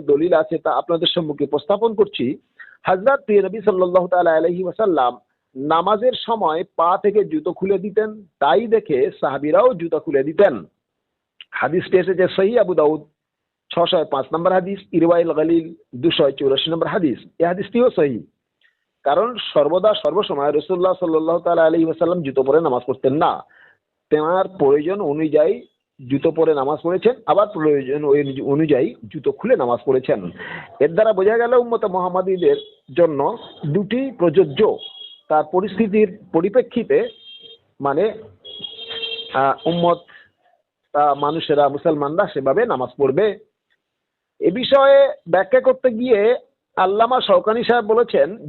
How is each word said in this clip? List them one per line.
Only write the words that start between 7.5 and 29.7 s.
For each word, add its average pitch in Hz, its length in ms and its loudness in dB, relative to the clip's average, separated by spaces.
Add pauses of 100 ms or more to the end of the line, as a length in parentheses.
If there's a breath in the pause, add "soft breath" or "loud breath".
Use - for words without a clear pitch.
খুলে 190 260 -2
দিতেন, 208 300 -4 (300)
তাই 175 280 0
দেখে 208 320 -2 (220)
সাহাবীরাও 151 540 2
জুতো 165 260 -4
খুলে 139 220 -2
দিতেন। 156 320 2 (960)
হাদিসটি 151 480 -2
এসেছে 180 300 0
সহিহ 214 320 0
আবু 185 140 0
দাউদ 156 280 2 (680)
ছশো 170 340 0
পাঁচ 135 280 -4
নম্বর 170 200 0
হাদিস, 190 280 -2 (120)
ইরওয়াইল 165 400 4
গলিল 160 340 0 (280)
দুশো 151 360 0
চৌরাশি 135 400 -2
নম্বর 160 180 -2
হাদিস। 151 300 -2 (200)
এই 165 80 0
হাদিসটিও 202 440 0
সহিহ, 139 300 0 (840)
কারণ 170 240 0 (240)
সর্বদা 175 420 2
সর্বসময় 151 580 -2
রাসূলুল্লাহ 180 480 0
সাল্লাল্লাহু 165 400 0
তাআলা 170 240 2
আলাইহি 165 220 2
ওয়াসাল্লাম 165 360 -2
জুতো 135 200 -2
পরে 139 180 4
নামাজ 131 260 -2
পড়তেন 131 280 -2
না। 156 180 0 (800 soft breath)
তেনার 170 360 0 (120)
প্রয়োজন 151 420 2
অনুযায়ী 156 540 0 (460)
জুতো 139 300 -2
পরে 160 240 0
নামাজ 139 280 -2
পড়েছেন, 185 320 0 (120)
আবার 190 260 2
প্রয়োজন 147 520 -2
ওই 143 160 2 (200)
অনুযায়ী 139 480 0 (240)
জুতো 143 200 -4
খুলে 240 240 -2
নামাজ 120 280 -2